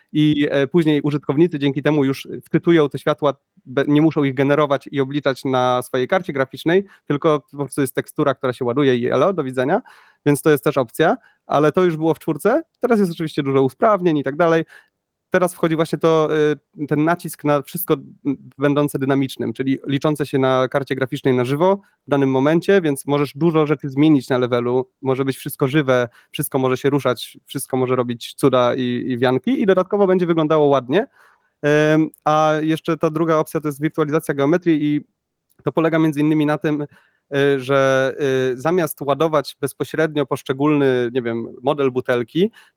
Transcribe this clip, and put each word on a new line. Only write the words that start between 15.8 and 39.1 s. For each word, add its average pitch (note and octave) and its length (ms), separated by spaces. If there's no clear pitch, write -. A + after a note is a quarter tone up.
to, D#3+ 300
y, D3 40
ten D3+ 180
nacisk E3 400
na D3 180
wszystko, - 320
m, C#3 420
będące C#3+ 400
dynamicznym, C3+ 540
czyli C3+ 340
liczące C#3+ 400
się C#3 120
na C3 300
karcie C#3 260
graficznej C3 400
na B2+ 100
żywo E3+ 360
w - 40
danym C#3 200
momencie, D#3+ 500
więc D3 260
możesz C#3+ 300
dużo D#3 300
rzeczy C#3+ 240
zmienić C#3+ 380
na B2+ 100
levelu, B2 520
może C3 220
być C3+ 120
wszystko - 320
żywe, C3 400
wszystko - 280
może C3 180
się C#3 140
ruszać, C3 540
wszystko - 320
może B2+ 200
robić B2 380
cuda B2 400
i, B2 340
i B2+ 100
wianki B2+ 440
i A3 40
dodatkowo F#3+ 400
będzie F#3 200
wyglądało D#3 400
ładnie. C#3 400
Em, D3+ 480
a D#3 280
jeszcze D#3+ 340
ta D#3+ 140
druga D#3+ 260
opcja D#3 240
to D3+ 80
jest C#3 140
wirtualizacja D#3 520
geometrii D3 500
i D3 160
to C#3 80
polega D#3+ 260
między D#3 220
innymi D3+ 260
na D3+ 120
tym, D3+ 240
y, C#3 240
że, C3+ 540
y, B2 80
zamiast E3 420
ładować C#3+ 580